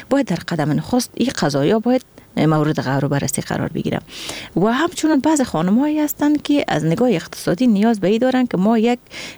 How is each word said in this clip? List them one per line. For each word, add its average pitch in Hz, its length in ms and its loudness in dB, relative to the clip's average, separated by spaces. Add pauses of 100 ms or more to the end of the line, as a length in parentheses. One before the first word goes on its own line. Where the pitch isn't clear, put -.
(100)
باید 277 160 2
در 175 100 -2 (120)
قدم 151 220 -2
نخست 160 440 -2
این 240 240 -2
قضایا 147 400 2
باید 247 240 0 (340)
مورد 151 440 2
غور 135 240 -2
و 139 40 -2
بررسی 139 340 -2
قرار - 260 -4
بگیره. - 320 -4 (560)
و 208 160 2
همچنان 311 480 0
بعض 302 200 2
خانمایی 247 600 0
هستند 294 420 0
که 285 260 0
از 151 160 0
نگاه 165 260 2
اقتصادی 175 560 -2
نیاز 220 340 2
به 180 80 0
این 226 100 2
دارن 254 280 2
که - 100 -4
ما 214 220 2
یک 240 200 2 (400)